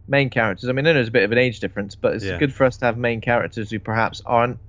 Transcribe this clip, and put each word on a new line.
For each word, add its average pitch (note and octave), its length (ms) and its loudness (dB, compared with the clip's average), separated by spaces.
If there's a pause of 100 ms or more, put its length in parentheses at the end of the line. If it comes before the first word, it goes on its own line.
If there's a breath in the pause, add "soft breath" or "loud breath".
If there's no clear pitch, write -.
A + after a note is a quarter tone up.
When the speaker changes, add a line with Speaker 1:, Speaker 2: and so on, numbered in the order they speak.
Speaker 1:
main C#3 220 2
characters. A2+ 400 -2
I - 20 0
mean, C3+ 160 0
I E3 40 6
know - 40 6
there's A#2 140 2
a - 20 -10
bit A2+ 120 4
of G#2 100 0
an A#2+ 40 2
age B2 220 2
difference, G2+ 360 -6
but - 200 0
it's A2 100 -6
Speaker 2:
Yeah. F2+ 140 -4
Speaker 1:
good C#3 140 0
for - 120 0
us B2 120 0
to - 80 -2
have A#2 120 0
main A#2 220 -2
characters A2 500 -2
who A2 100 -6
perhaps A2 460 -2
aren't A#2+ 320 0 (120)